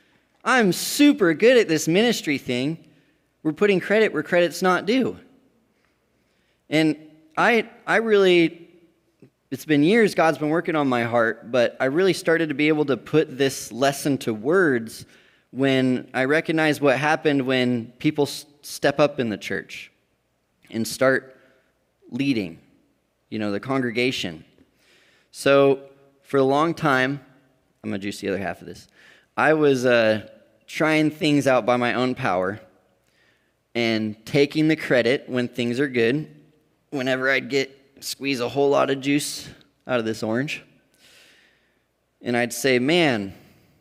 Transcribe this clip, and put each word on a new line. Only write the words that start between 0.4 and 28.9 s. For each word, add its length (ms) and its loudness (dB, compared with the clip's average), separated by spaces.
I'm 280 2
super 640 2
good 220 6
at 120 4
this 180 0
ministry 520 0
thing." 400 -4
We're 100 -2
putting 280 2
credit 320 0
where 100 -4
credit's 380 0
not 240 2
due. 340 -2
And 280 2
I, 320 2
I 100 0
really, 720 2
it's 140 -10
been 180 2
years 320 4
God's 240 2
been 120 -4
working 260 -2
on 120 0
my 140 0
heart, 480 -2
but 300 0
I 60 0
really 260 2
started 380 0
to 40 -4
be 140 0
able 160 2
to 120 -2
put 400 -2
this 360 -2
lesson 460 -2
to 140 -6
words 720 -2
when 640 0
I 120 0
recognized 540 0
what 160 2
happened 460 0
when 440 0
people 280 0
s-, 200 -10
step 380 -2
up 180 0
in 120 -2
the 60 -4
church 540 -10
and 160 -4
start 500 -2
leading, 500 -4
you 100 -6
know, 100 -4
the 80 -4
congregation. 840 -4
So, 500 2
for 160 -4
a 40 4
long 320 0
time, 460 0
I'm 80 -8
gonna 80 -6
juice 220 -10
the 80 -6
other 100 -2
half 220 -8
of 60 -18
this. 220 -20